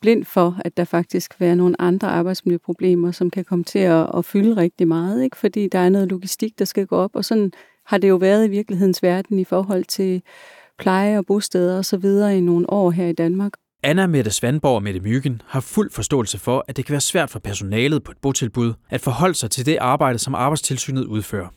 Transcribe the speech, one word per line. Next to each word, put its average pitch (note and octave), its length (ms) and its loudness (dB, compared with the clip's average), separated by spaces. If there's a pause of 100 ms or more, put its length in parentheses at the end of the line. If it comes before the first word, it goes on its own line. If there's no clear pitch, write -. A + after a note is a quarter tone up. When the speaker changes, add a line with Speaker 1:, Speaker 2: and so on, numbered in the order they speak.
Speaker 1:
blind A3 240 2
for, F3+ 400 2
at F3+ 120 -6
der F3 80 0
faktisk F3 460 -4
kan - 160 -2
være F3 100 4
nogle F3+ 240 2
andre F3+ 280 0
arbejdsmiljøproblemer, F3 1040 0
som F3 180 -2
kan F#3 140 -6
komme F3 200 -2
til - 140 -2
at, E3 280 4 (100)
at F3 80 0
fylde G#3+ 320 2
rigtig F3+ 320 0
meget, F3+ 360 0
ikke? C4 120 -4
Fordi G3+ 320 -2
der F#3 100 -2
er F3+ 100 4
noget G3 200 4
logistik, F#3+ 500 -6
der G3+ 60 0
skal G3 220 -2
gå G#3 100 -2
op, F#3 180 0
og G3 100 -4
sådan G#3 280 0 (340)
har G#3 120 0
det G3 100 4
jo F#3+ 80 6
været G3 300 4
i G#3 40 2
virkelighedens G3 520 0
verden F#3 360 0
i F#3 60 0
forhold F#3+ 400 -2
til F#3 380 -4 (560)
pleje G3+ 400 2
og F#3+ 80 -2
bosteder F#3 520 0
og F#3+ 60 -2
så G#3 120 -2
videre G3 420 2
i - 20 2
nogle F3 300 2
år F#3+ 200 2
her F3 160 0
i E3+ 60 0
Danmark. F3+ 400 -2 (300)
Speaker 2:
Anna E3+ 240 2
Mette C#3 240 2
Svandborg C3+ 440 0
og G#2 80 -2
Mette G2 180 -4
Myggen A#2+ 460 -2
har C3+ 140 -4
fuld - 300 -2
forståelse A2+ 480 -2
for, A#2+ 300 -2
at B2+ 80 -10
det C3 100 -4
kan D3 60 -4
være C#3+ 80 0
svært D#3 300 -2
for - 80 -12
personalet G#2+ 640 -2
på - 100 -18
et - 100 -20
botilbud A#2+ 500 -2 (180)
at C3 100 -4
forholde C#3+ 340 0
sig A2 160 -6
til B2 160 -4
det D#3 140 2
arbejde, B2+ 380 0
som C3+ 160 -6
Arbejdstilsynet C3 720 -2
udfører. G#2 520 -6